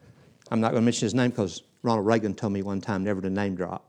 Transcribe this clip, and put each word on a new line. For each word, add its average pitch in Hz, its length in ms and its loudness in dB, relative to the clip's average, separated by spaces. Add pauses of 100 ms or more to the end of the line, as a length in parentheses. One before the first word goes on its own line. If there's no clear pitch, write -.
(500)
I'm 113 100 0
not 113 120 2
gonna 113 100 2
mention 117 240 2
his 98 80 0
name 123 180 2
'cause 98 300 -2 (200)
Ronald 110 260 2
Reagan 107 260 4
told 107 180 -4
me 98 100 -2
one 98 200 -4
time 95 220 -2
never 98 180 -2
to 95 80 -4
name 98 260 -2
drop. 90 340 -6